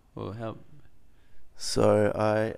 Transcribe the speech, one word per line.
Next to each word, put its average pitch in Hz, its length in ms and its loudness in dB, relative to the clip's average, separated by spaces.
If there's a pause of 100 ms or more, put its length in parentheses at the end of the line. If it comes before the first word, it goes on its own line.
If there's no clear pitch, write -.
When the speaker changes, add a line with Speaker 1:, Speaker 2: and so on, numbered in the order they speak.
(160)
Speaker 1:
Or 101 180 -8
how? 113 240 -8 (960)
Speaker 2:
So 107 600 4
I 107 420 2